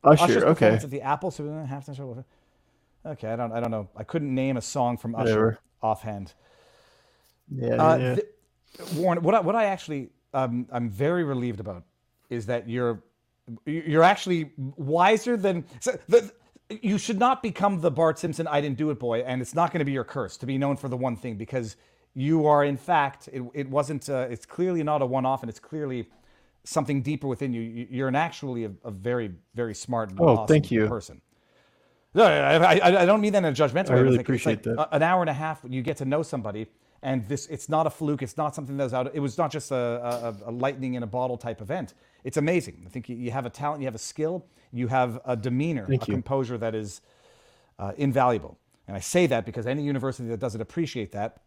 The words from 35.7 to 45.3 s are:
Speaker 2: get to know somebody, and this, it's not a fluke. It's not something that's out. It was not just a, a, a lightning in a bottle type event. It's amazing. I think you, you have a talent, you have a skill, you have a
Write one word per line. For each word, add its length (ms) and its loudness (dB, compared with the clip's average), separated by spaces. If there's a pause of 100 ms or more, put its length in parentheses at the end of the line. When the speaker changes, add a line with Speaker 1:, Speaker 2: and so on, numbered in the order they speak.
Speaker 2:
get 160 -4
to 80 -6
know 180 0
somebody, 440 -6 (340)
and 260 -4
this, 200 -6
it's 200 -10
not 200 2
a 20 0
fluke. 320 -4
It's 160 -8
not 180 -2
something 220 -8
that's 160 -2
out. 200 -2
It 60 -4
was 180 -4
not 140 0
just 200 -8
a, 40 -2 (720)
a, 40 -8
a 20 -8
lightning 420 -4
in 100 -6
a 40 -8
bottle 300 -4
type 220 -10
event. 360 -8 (280)
It's 140 -4
amazing. 480 -2
I 40 -20
think 200 -14
you, 80 -10
you 140 -6
have 140 -4
a 40 -6
talent, 320 -6
you 60 -4
have 80 -6
a 40 -10
skill, 460 -6 (260)
you 160 -4
have 380 0
a 100 0